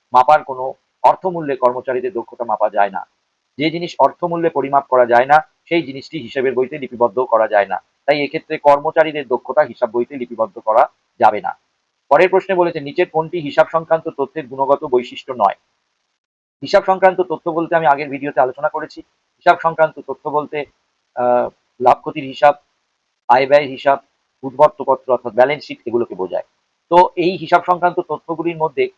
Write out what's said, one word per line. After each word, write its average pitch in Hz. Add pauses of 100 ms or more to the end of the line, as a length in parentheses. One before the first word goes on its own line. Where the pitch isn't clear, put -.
(120)
মাপার 143
কোনো 131 (280)
অর্থমূল্যে 156
কর্মচারীদের 123
দক্ষতা 117
মাপা 107
যায় 101
না। 92 (520)
যে 156
জিনিস 170
অর্থমূল্যে 165
পরিমাপ 139
করা 127
যায় 120
না, 147 (260)
সেই 170
জিনিসটি 135
হিসেবের 127
বইতে 127
লিপিবদ্ধ 120
করা 113
যায় 101
না। 95 (300)
তাই 147
এক্ষেত্রে 156
কর্মচারীদের 147
দক্ষতা 127
হিসাব 120
বইতে 120
লিপিবদ্ধ 113
করা 110 (300)
যাবে 107
না। 90 (500)
পরের 165
প্রশ্নে 185
বলেছে, 170
নিচের 143
কোনটি 160
হিসাব 151
সংক্রান্ত 160
তথ্যের 151
গুণগত 135
বৈশিষ্ট্য 123
নয়? 110 (1080)
হিসাব 190
সংক্রান্ত 185
তথ্য 170
বলতে 165
আমি 160
আগের 143
ভিডিওতে 139
আলোচনা 131
করেছি, 156 (360)
হিসাব 170
সংক্রান্ত 160
তথ্য 139
বলতে, 147 (500)
আহ, 123 (320)
লাভ 120
ক্ষতির 151
হিসাব, 143 (760)
আয় 131
ব্যয় 143
হিসাব, 135 (440)
উদ্বর্তপত্র 135
অর্থাৎ 120
ব্যালেন্স 131
শিট 143
এগুলোকে 117
বোঝায়। 90 (440)
তো 175
এই 180
হিসাব 175
সংক্রান্ত 175
তথ্যগুলির 165
মধ্যে 143